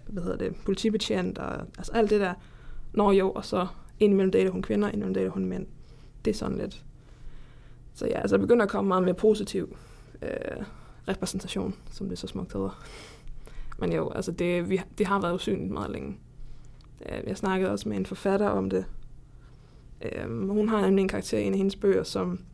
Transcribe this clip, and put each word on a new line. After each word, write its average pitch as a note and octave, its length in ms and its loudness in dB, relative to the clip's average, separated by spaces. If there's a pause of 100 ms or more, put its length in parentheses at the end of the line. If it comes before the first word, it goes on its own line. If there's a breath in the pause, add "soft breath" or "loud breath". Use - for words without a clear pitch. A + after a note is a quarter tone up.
hvad F#3+ 160 -4
hedder F3 160 -2
det, - 260 -4
politibetjent G3+ 760 0
og, - 220 -6 (180)
altså, - 140 -6
alt G#3 180 4
det G#3 100 4
der. F3+ 140 0 (580 loud breath)
Nå G#3 180 6
jo, F#3+ 200 8
og G3+ 140 -4
så F#3+ 220 0 (340 loud breath)
indimellem G3 320 8
dater F#3 180 6
hun F#3 120 -4
kvinder, G#3 260 2
indimellem G3 260 -2
dater F#3+ 160 2
hun - 160 -2
mænd. F#2+ 200 -4 (580 soft breath)
Det A3 60 4
er G3+ 40 0
sådan - 240 -2
lidt. - 260 -6 (1120 soft breath)
Så - 120 -4
ja, - 140 0
altså, G3 160 4
jeg G3 40 6
begynder A3+ 240 6
at G3 60 0
komme G3 180 2
meget F#3 160 6
mere F3+ 100 4
positiv, G#3 640 2 (460 loud breath)
øh, - 420 -6 (440 loud breath)
repræsentation, F#3+ 680 -4 (160)
som - 180 -8
det F2 100 -6
så - 80 -8
smukt - 260 -8
hedder. F#2+ 300 -4 (960 loud breath)
Men F3 140 0
jo, D#3+ 180 0
altså, F#3 220 -4
det, F3 380 0
vi, F#3 100 2 (180)
det G#3+ 80 4
har G3 140 2
været F3 140 0
usynligt F#3 380 -2
meget - 180 -4
længe. - 260 -6 (960 soft breath)
Øh, - 140 -6
jeg G3 100 -4
snakkede F#3+ 340 2
også G#3 180 -2
med G#3 80 -2
en F#3+ 100 0
forfatter G3+ 420 2
om F#3+ 220 0
det. F#3+ 140 2 (1300 soft breath)
Øhm, F#3+ 360 -4
hun G#3 200 4
har A3 120 2
nemlig F#3+ 220 6
en F#3 60 2
karakter G#3 300 -2
i G#3 40 2
en G3 100 2
af F#3+ 60 2
hendes G3 180 2
bøger, G3 260 4
som F3+ 380 -2 (140)